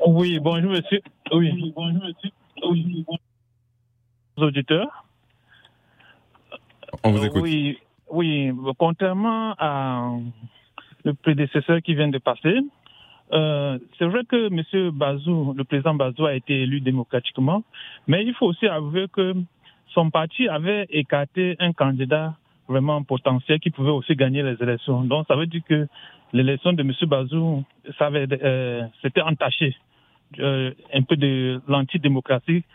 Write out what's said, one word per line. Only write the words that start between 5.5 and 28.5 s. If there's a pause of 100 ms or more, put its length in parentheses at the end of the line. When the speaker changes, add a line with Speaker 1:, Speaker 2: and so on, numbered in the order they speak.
Speaker 2:
On
vous
Speaker 1:
Euh,
Speaker 2:
écoute.
Speaker 1:
oui, (320)
oui, (260)
contrairement
à (920)
le
prédécesseur
qui
vient
de
passer, (760)
euh, (200)
c'est
vrai
que
monsieur
Bazou,
le
président
Bazou
a
été
élu
démocratiquement, (440)
mais
il
faut
aussi
avouer
que (580)
son
parti
avait
écarté
un
candidat (320)
vraiment
potentiel
qui
pouvait
aussi
gagner
les
élections.
Donc,
ça
veut
dire
que (460)
l'élection
de
monsieur
Bazou, (340)
ça
avait, (160)
euh, (180)